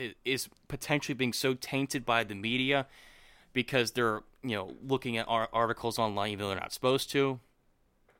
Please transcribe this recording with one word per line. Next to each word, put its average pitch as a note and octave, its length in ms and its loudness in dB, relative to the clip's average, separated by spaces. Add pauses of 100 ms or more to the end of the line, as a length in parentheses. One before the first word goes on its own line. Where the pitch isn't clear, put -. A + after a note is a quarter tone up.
(260)
is B2+ 240 0 (180)
potentially D3 480 -2
being A#2+ 180 0
so C3 200 2
tainted C3+ 520 -4
by A#2 180 2
the G#2 120 -6
media C3 520 0 (680)
because B2 380 2
they're, A2+ 300 2 (220)
you A#2+ 120 -2
know, F#2+ 180 -4 (120)
looking C3 320 0
at A2+ 120 -2
ar-, A2+ 240 2
articles A2+ 440 0
online G#2+ 340 0
even G2 80 -4
though G2+ 100 -2
they're F#2+ 100 0
not F2 140 -6
supposed C3 380 2
to, C3+ 280 2 (800)